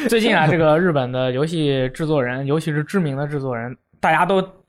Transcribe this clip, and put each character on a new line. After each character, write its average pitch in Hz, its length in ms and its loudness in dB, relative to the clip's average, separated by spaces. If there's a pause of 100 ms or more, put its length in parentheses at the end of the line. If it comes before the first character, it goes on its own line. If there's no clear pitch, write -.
最 233 100 2
近 214 160 2
啊， 156 100 2
这 170 120 4
个 156 200 4
日 180 140 2
本 131 220 0
的 127 180 0
游 135 140 0
戏 143 480 0
制 160 120 -4
作 147 160 0
人， 127 240 -4
尤 147 140 0
其 156 140 -4
是 151 100 -2
知 196 160 -2
名 143 160 -2
的 147 100 -4
制 147 140 -6
作 131 180 -4
人， 120 160 -8 (280)
大 175 100 2
家 165 140 2
都 190 200 2 (240)